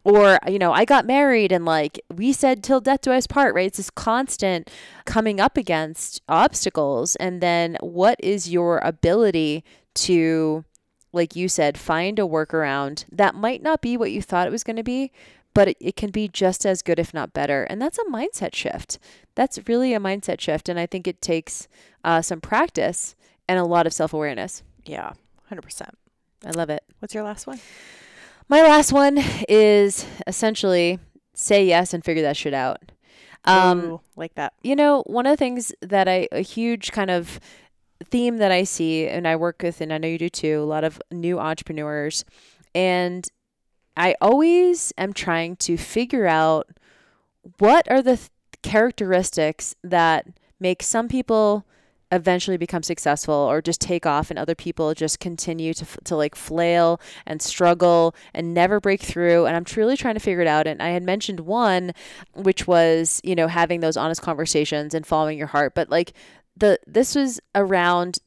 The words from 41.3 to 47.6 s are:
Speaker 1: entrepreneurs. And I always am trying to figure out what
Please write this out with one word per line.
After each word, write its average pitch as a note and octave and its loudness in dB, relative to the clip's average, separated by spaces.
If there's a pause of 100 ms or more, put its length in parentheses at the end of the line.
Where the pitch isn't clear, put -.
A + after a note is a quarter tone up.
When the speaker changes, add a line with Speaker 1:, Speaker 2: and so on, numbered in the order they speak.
Speaker 1:
entrepreneurs. D3+ -6 (480)
And F3+ -2 (720)
I F3 2
always E4+ 2
am G3 -4
trying E3+ -4
to E3+ -4
figure A#3 -2
out D#3+ 2 (920)
what B3 6